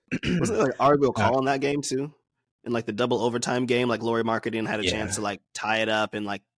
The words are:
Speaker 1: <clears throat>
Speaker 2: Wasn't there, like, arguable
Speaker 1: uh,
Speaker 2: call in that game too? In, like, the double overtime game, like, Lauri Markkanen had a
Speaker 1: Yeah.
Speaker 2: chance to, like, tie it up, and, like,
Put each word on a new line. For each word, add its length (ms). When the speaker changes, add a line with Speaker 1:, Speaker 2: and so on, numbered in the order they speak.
Speaker 1:
<clears throat> 120
Speaker 2:
Wasn't 360
there, 80
like, 120
arguable 380
Speaker 1:
uh, 120
Speaker 2:
call 100
in 60
that 160
game 200
too? 320
In, 80
like, 120
the 60
double 300
overtime 440
game, 220
like, 160
Lauri 200
Markkanen 440
had 140
a 20
Speaker 1:
Yeah. 80
Speaker 2:
chance 240
to, 60
like, 200
tie 220
it 120
up, 240
and, 120
like, 160